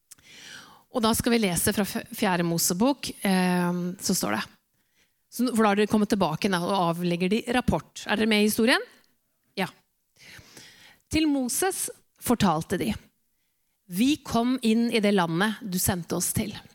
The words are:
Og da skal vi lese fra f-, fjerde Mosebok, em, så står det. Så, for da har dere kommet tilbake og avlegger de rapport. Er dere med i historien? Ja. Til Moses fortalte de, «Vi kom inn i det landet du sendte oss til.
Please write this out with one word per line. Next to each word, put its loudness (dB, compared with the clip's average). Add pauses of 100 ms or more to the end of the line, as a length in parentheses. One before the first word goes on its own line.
(960)
Og -2
da 6
skal 0
vi 2
lese 0
fra 2
f-, -8 (100)
fjerde 0
Mosebok, 0 (180)
em, 0 (100)
så 0
står -2
det. -6 (840)
Så, -4
for 2
da 6
har 2
dere 2
kommet 2
tilbake 0
og -2
avlegger 0
de 0 (120)
rapport. -2 (160)
Er 0
dere 2
med 4
i 4
historien? 2 (760)
Ja. -4 (1400)
Til 2
Moses -2 (380)
fortalte 0
de, -2 (920)
«Vi 0
kom 0
inn 2
i 2
det 4
landet 0
du -4
sendte -2
oss -4
til. -4 (220)